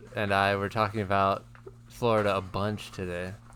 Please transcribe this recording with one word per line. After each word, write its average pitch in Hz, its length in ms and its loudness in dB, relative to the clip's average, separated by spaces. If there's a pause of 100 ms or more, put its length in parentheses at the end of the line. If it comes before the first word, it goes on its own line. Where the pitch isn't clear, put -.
(160)
and 104 180 0
I 98 220 4
were 101 120 -2
talking 107 320 0
about 98 440 2 (420)
Florida 107 500 2
a 98 40 0
bunch 98 500 -4
today. 90 420 -6 (240)